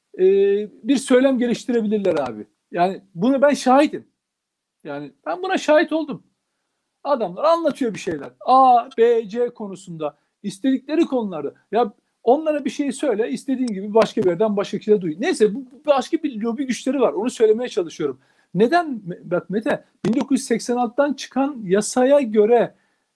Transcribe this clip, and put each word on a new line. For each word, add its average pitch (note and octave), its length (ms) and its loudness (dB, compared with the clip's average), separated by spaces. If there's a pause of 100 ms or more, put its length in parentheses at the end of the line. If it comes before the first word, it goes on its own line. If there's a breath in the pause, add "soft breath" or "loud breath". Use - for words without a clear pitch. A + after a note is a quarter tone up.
(200)
e, F#3 40 2 (640)
bir C4+ 80 2
söylem C4 440 4
geliştirebilirler G#3+ 760 0 (140)
abi. G#2+ 180 -12 (240)
Yani F3 300 -2 (140)
bunu A#3+ 260 0
ben C#4+ 120 4
şahidim. C4 540 0 (760)
Yani C#3+ 280 -12 (140)
ben F4 180 -6
buna F#4 140 -2
şahit D4+ 360 2
oldum. D#4 300 -6 (800)
Adamlar A3+ 400 -2
anlatıyor D4+ 500 0
bir E3 60 -12
şeyler. C#3 300 -8 (160)
A, B3+ 520 6
B, A#3 320 4
C A#3+ 200 -4
konusunda, F3 680 -12 (260)
istedikleri C4+ 640 -2
konularda. F#3 480 -4 (180 soft breath)
Ya A3 220 0 (300)
onlara D4 420 0
bir B3+ 40 -6
şey C#4+ 220 -4
söyle, A3+ 400 -2
istediğin B3+ 360 -4
gibi G3+ 260 -6
başka A3 300 2
bir F#3 60 2
yerden G3+ 280 0
başka G3 200 -4
kişiye G#3 240 2
duy. D#3 180 -4
Neyse A3+ 360 0
bu, C#4 40 -10
bu C4 260 -18
başka C#4+ 380 2
bir A#3+ 180 -6
lobi A#3 240 -4
güçleri C4 340 -4
var. G3+ 140 2
Onu A3 160 -4
söylemeye A3+ 400 2
çalışıyorum. D#3 500 -6 (340)
Neden? C4+ 540 2
Me-, E3 240 -12
bak F3 180 -4
Mete, G#3+ 360 -4 (200 soft breath)
bin A3 80 0
dokuz C4+ 260 0
yüz - 80 -10
seksen A#3+ 280 -4
altıdan B3 380 -2
çıkan C#4 500 -6
yasaya B3+ 580 2
göre G#3+ 540 2 (400)